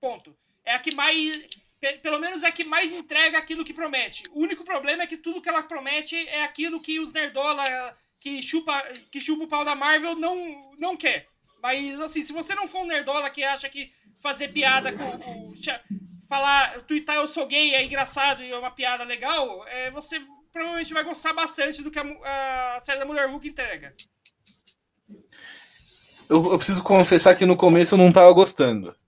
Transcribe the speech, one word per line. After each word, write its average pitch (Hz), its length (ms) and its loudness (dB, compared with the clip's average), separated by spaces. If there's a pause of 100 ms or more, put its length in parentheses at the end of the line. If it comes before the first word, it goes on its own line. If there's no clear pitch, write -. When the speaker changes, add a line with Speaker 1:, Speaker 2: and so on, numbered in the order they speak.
Speaker 1:
Ponto. 220 340 -10 (300)
É 233 100 -2
a 254 40 -2
que 302 160 -2
mais, 311 420 0 (420)
pe-, 277 200 -6
pelo 302 200 -4
menos 339 240 -6
é 339 40 0
a 339 60 0
que 339 120 -8
mais 320 260 -2
entrega 320 460 0
aquilo 320 260 -4
que 311 120 -12
promete. 277 560 -6
O 294 100 -8
único 330 240 -4
problema 311 380 -4
é 339 40 -6
que 330 120 -12
tudo 339 240 -10
que 330 80 -8
ela 320 120 0
promete 302 540 -6 (120)
é 302 160 -4
aquilo 320 360 -8
que 320 180 -6
os 311 140 -8
nerdola 285 500 -4 (560)
que 277 240 -12
chupa, 311 400 -6 (280)
que 277 100 -14
chupa 311 240 -6
o - 20 -16
pau 294 200 -4
da 285 80 -4
Marvel 311 420 -2
não, 320 600 -8
não 349 180 -6
quer. 262 300 -4 (360)
Mas, 277 380 -6
assim, 311 220 -6
se 302 100 -10
você 320 220 -8
não 392 120 -6
for 370 140 -10
um 370 60 -6
nerdola 285 420 -4
que 277 160 -8
acha 277 240 -4
que 277 240 -14 (260)
fazer 277 300 -6
piada 269 460 0
com, 254 240 -8
com - 440 -14
cha-, 269 200 -8 (440)
falar, 277 580 2
"Tuitar 302 320 -4
eu 294 120 -2
sou 294 180 -4
gay" 294 280 2
é 262 100 2
engraçado 277 580 -2
e 254 80 -12
é 247 80 -8
uma 247 120 -8
piada 247 340 -4
legal, 240 640 -4
é, 254 220 -8
você 269 320 -12 (280)
provavelmente 330 440 -8
vai 311 100 -2
gostar 320 300 -4
bastante 302 480 -4
do 294 80 -10
que 302 80 -8
a 285 60 -6
mu-, 285 200 -14
a 262 580 -6
série 277 160 -4
da 277 60 -4
Mulher 285 240 -2
Hulk 285 180 -10
entrega. 185 480 -10 (2250)
Speaker 2:
Eu, 165 260 4
eu 185 40 2
preciso 185 260 -2
confessar 185 540 8
que - 80 2
no 180 140 6
começo 170 360 8
eu 196 40 8
não 180 120 12
tava 180 220 12
gostando. 120 640 4 (120)